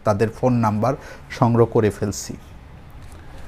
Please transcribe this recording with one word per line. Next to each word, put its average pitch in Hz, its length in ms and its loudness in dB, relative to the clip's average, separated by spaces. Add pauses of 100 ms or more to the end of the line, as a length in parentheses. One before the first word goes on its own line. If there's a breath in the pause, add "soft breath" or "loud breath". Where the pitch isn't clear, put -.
তাদের 107 320 2
ফোন 123 160 2 (120)
নাম্বার 107 280 2 (460 loud breath)
সংগ্রহ 117 360 6
করে 107 220 4
ফেলছি। - 360 -6 (1160 loud breath)